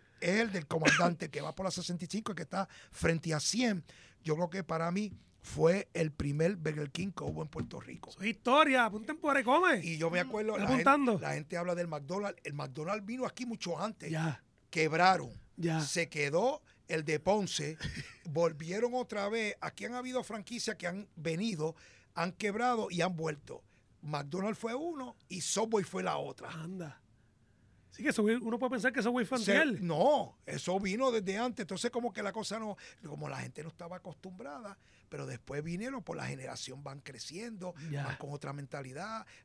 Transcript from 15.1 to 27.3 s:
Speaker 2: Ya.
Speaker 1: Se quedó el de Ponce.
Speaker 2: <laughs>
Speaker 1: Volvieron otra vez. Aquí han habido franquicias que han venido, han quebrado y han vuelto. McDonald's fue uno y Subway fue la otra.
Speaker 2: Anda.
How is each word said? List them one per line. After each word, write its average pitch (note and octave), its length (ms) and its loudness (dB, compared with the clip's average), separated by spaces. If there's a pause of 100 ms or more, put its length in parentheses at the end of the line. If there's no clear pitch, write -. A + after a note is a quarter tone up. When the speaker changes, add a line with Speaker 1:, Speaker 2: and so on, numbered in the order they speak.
Speaker 2:
Ya. D#3+ 240 2
Speaker 1:
Se D#3+ 280 0
quedó E3+ 540 2 (260)
el D#3+ 160 0
de D3+ 160 2
Ponce. E3+ 580 2
Speaker 2:
<laughs> - 520 -8
Speaker 1:
Volvieron E3 640 2
otra G#3 340 -2
vez. G#3+ 320 0
Aquí - 260 -8
han A#3 80 -6
habido B3+ 280 -2
franquicias A3 540 -6
que F3 100 -6
han G3 300 -6
venido, E3 580 0 (400)
han F3 180 -2
quebrado A3 580 0
y F3 120 -2
han F3+ 140 2
vuelto. D#3 460 -6 (400)
McDonald's D3 560 -2
fue A#3 160 -4
uno C#4+ 420 -6 (120)
y F3 140 -8
Subway A3 420 2
fue F#3 180 -4
la D#3+ 140 0
otra. C#3+ 340 -6
Speaker 2:
Anda. E3 500 -8 (880)